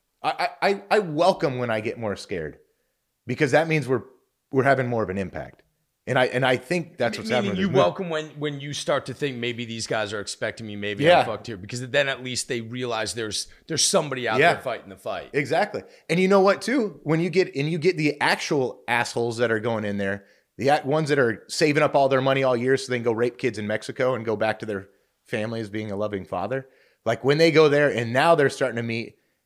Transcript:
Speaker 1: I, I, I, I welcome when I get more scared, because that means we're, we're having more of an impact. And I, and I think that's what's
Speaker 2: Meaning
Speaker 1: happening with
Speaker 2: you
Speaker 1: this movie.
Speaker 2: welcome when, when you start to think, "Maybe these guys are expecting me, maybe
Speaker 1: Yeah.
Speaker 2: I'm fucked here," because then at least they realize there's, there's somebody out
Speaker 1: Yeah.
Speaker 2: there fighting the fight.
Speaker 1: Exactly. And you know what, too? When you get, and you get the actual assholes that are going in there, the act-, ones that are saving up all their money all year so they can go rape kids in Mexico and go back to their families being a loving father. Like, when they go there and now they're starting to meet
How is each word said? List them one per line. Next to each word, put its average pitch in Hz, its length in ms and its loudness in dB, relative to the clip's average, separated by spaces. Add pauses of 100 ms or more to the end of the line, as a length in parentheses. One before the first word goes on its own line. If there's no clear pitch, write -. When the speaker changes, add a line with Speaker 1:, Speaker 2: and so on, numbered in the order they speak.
(220)
Speaker 1:
I, 156 280 -2 (120)
I, 185 80 2
I, 196 220 -2
I 214 80 4
welcome 165 580 2
when 120 120 -2
I 110 100 0
get 107 180 -6
more 107 200 -4
scared, 80 420 -8 (640)
because 123 260 0
that 156 160 4
means 151 200 0
we're, 123 160 0 (480)
we're 131 120 2
having 131 240 4
more 117 160 0
of 90 60 -2
an 95 80 -4
impact. 82 460 -8 (440)
And 127 100 0
I, 127 80 6
and 127 180 0
I 131 140 4
think - 400 -6
that's 113 200 0
what's 110 120 -8
Speaker 2:
Meaning 123 60 0
Speaker 1:
happening 104 160 0
with 92 80 -2
Speaker 2:
you 98 80 0
Speaker 1:
this 165 40 -4
movie. 139 60 2
Speaker 2:
welcome 175 320 2
when, 156 160 -4 (140)
when 147 200 -4
you 143 140 -10
start 143 320 -2
to 127 80 -8
think, 135 240 -6
"Maybe 117 280 -4
these 113 200 -8
guys 110 280 -4
are 107 60 -6
expecting 110 460 -8
me, 104 100 -10
maybe 101 280 -4
Speaker 1:
Yeah. 165 160 6
Speaker 2:
I'm 120 80 2
fucked 107 180 -8
here," 110 120 -10
because 120 320 -10
then 139 200 0
at 123 140 -6
least 127 240 -6
they 123 140 -4
realize 113 520 -6
there's, 110 340 -6 (200)
there's 156 160 -2
somebody 135 440 0
out 110 120 2
Speaker 1:
Yeah. 160 140 6
Speaker 2:
there - 100 -8
fighting 107 260 -8
the 98 80 -16
fight. 90 360 -8
Speaker 1:
Exactly. 147 500 -2 (260)
And 170 100 2
you 185 80 4
know 196 140 6
what, 190 220 4
too? 220 400 -2
When 160 160 2
you 175 100 0
get, 170 260 0
and 143 140 -2
you 170 80 -2
get 165 200 2
the - 220 0
actual 143 680 0
assholes 120 500 0
that 117 140 2
are 110 80 2
going 110 260 -2
in 101 120 -4
there, 101 280 -4 (320)
the 135 140 2
act-, 143 160 2
ones 151 220 0
that 143 100 4
are 117 280 0
saving 151 360 2
up 143 100 2
all 139 160 4
their 131 120 2
money 135 200 2
all 127 160 2
year 131 200 2
so 127 140 -10
they 127 60 0
can 113 60 -6
go 120 80 2
rape 117 260 0
kids 110 220 -2
in 104 80 -6
Mexico 123 480 -2
and 113 100 -6
go 113 100 -2
back 110 240 -2
to 110 60 -12
their 98 240 -8 (360)
families 113 440 -6
being 107 220 -6
a 98 40 -6
loving 101 300 -4
father. 107 420 -4 (380)
Like, 113 180 -2
when 143 140 4
they 165 140 6
go 151 180 8
there 143 200 4
and 113 220 -2
now 147 220 6
they're 143 160 4
starting 120 280 -2
to 117 60 -2
meet 117 340 -6 (280)